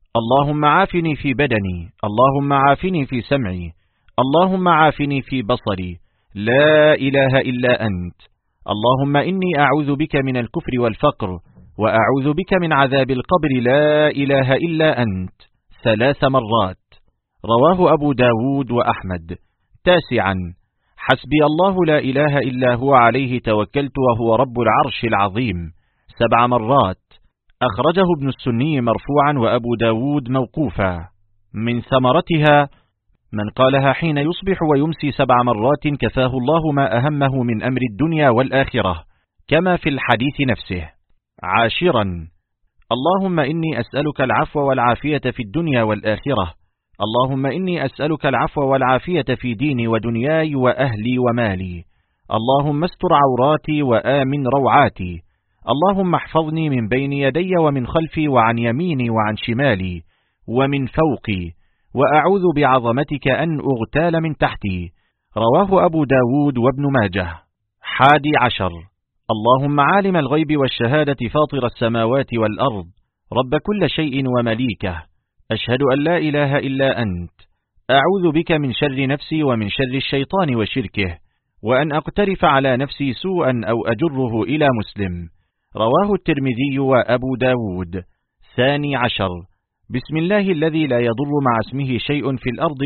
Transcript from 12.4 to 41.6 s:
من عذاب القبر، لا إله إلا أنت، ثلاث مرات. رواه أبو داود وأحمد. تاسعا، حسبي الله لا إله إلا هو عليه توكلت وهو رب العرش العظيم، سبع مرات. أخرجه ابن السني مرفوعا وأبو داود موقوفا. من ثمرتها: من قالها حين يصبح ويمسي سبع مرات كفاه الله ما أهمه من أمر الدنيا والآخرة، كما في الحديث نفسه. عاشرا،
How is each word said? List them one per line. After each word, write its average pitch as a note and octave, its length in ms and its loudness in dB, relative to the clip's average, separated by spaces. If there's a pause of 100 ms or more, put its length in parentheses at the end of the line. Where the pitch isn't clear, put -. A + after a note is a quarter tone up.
من D#3+ 120 -2
عذاب C3+ 380 2
القبر، D3 380 0 (120)
لا D3+ 480 4
إله C3+ 460 0
إلا D#3 480 0
أنت، F#2 320 -4 (480)
ثلاث A#2+ 420 2
مرات. A2+ 600 0 (580)
رواه D3+ 500 4
أبو D3 180 0
داود B2 580 0
وأحمد. F#2 640 -4 (480)
تاسعا، A#2 500 2 (600)
حسبي C3+ 480 0
الله F3+ 420 2
لا D3+ 120 4
إله C#3+ 400 0
إلا B2+ 360 0
هو C3+ 200 0
عليه B2 460 2
توكلت A2+ 580 -2
وهو A#2 360 2
رب A#2+ 260 0
العرش A#2+ 440 0
العظيم، G2+ 520 -2 (600)
سبع A#2 280 2
مرات. A#2+ 500 2 (680)
أخرجه D#3 420 0 (140)
ابن C#3 100 -4
السني C3 520 -2
مرفوعا C#3 580 0
وأبو A#2 420 0
داود A#2+ 500 -2
موقوفا. G2+ 800 -4 (460)
من A#2 260 -4
ثمرتها: C#3+ 880 4 (640)
من G#2 240 -4
قالها C3+ 360 4
حين D#3 260 -2
يصبح F3 440 -2
ويمسي D3+ 480 0
سبع B2+ 320 2
مرات B2+ 580 0
كفاه B2+ 260 0
الله C#3+ 460 0
ما C#3 260 2
أهمه C#3 440 0
من A#2 200 -2
أمر B2+ 180 0 (100)
الدنيا D3 400 2
والآخرة، A#2 760 0 (440)
كما F3 280 2
في - 120 -4
الحديث C3 600 -2
نفسه. F2+ 400 -4 (540)
عاشرا، G#2 840 0 (640)